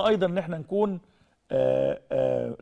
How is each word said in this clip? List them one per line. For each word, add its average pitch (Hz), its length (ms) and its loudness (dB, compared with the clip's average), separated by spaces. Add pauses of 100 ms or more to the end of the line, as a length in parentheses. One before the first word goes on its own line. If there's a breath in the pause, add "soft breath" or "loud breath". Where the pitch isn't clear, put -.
أيضًا 208 180 2
إن 175 120 0
احنا 165 200 -6
نكون، 196 420 -2 (520 soft breath)
آه، 67 500 2 (100)
آه، 131 500 0